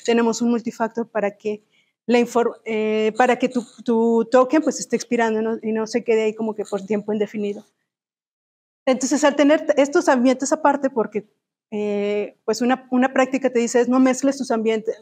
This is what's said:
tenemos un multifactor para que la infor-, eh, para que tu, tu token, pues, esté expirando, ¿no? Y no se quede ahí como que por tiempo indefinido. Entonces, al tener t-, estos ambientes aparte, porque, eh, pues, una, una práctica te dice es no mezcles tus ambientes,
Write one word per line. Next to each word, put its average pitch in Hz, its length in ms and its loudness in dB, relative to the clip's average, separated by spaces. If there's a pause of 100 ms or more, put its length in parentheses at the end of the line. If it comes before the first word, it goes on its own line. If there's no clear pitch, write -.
tenemos 233 360 2
un 233 100 2
multifactor 233 580 -4
para 202 260 -4
que 208 300 -8 (400)
la 240 140 2
infor-, 233 440 0
eh, 214 540 -2
para 247 200 4
que 247 120 -2
tu, 240 160 -6 (180)
tu 226 480 2
token, 262 300 4
pues, 311 180 -2
esté - 160 -6
expirando, 226 460 -2
¿no? 220 200 -4
Y 220 120 -4
no 220 120 -2
se 220 200 -4
quede 220 180 2
ahí 214 100 -2
como 220 220 -6
que 208 80 -8
por 196 220 -8
tiempo 208 260 -4
indefinido. 208 540 -6 (1200)
Entonces, 262 380 0
al 285 120 4
tener 302 300 4
t-, 269 160 2
estos 285 280 0
ambientes 262 440 2
aparte, 285 360 0
porque, 214 380 -4 (440)
eh, 208 720 -4
pues, 220 160 -2
una, 254 300 0
una 254 220 2
práctica 262 360 0
te 247 100 0
dice 233 220 2
es 240 80 0
no 254 100 4
mezcles 262 380 2
tus 247 140 -6
ambientes, 220 500 -2